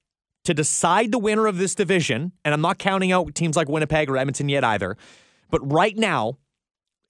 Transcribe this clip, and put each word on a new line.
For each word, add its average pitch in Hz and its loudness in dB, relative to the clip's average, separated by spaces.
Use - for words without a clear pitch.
to 170 0
decide 180 2
the 254 0
winner 214 0
of 185 -2
this 185 -2
division. 170 0
And 147 2
I'm 151 0
not 175 0
counting 190 0
out 175 0
teams 165 -2
like 156 2
Winnipeg 151 0
or 135 -2
Edmonton 139 -2
yet 139 0
either. 104 0
But 160 0
right 196 2
now, 139 -2